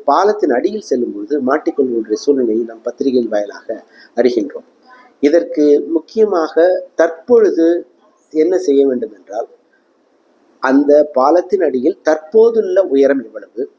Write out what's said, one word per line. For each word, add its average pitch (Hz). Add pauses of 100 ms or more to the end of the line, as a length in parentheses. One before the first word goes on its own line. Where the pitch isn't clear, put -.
பாலத்தின் 180
அடியில் 208
செல்லும் 117
பொழுது 104
மாட்டிக்கொள்கின்ற 127
சூழ்நிலையை 117
நாம் 113
பத்திரிகையின் 123
வாயிலாக 104 (320)
அறிகின்றோம். 117 (520)
இதற்கு 147
முக்கியமாக 165 (400)
தற்பொழுது 170 (460)
என்ன 165
செய்ய 139
வேண்டும் 120
என்றால் 104 (1120)
அந்த 143
பாலத்தின் 175
அடியில் 143
தற்போதுள்ள 196
உயரம் 139
எவ்வளவு 107